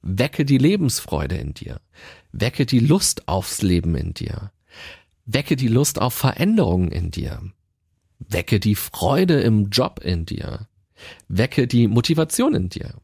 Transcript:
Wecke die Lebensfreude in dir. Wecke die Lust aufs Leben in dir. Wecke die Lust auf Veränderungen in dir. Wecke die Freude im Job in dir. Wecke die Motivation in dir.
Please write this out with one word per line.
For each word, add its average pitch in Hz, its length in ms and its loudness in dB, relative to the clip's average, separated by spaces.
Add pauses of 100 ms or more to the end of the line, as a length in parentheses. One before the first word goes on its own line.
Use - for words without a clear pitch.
Wecke 123 420 -2
die 135 140 4
Lebensfreude 131 760 0
in 71 200 -6
dir. - 260 -14 (500)
Wecke - 360 -2
die 127 120 4
Lust 151 480 2
aufs - 360 -4
Leben 85 320 2
in 80 180 -4
dir. - 380 -8 (720)
Wecke 135 300 -2
die 127 120 0
Lust 123 320 2
auf - 140 0
Veränderungen 127 800 2
in 82 180 -4
dir. - 320 -8 (760)
Wecke 98 400 -2
die 104 160 2
Freude 156 680 0
im 104 280 2
Job - 340 -2
in 82 220 -2
dir. - 420 -10 (600)
Wecke 123 400 0
die 117 200 6
Motivation 160 680 2
in 92 160 -2
dir. - 240 -10 (100)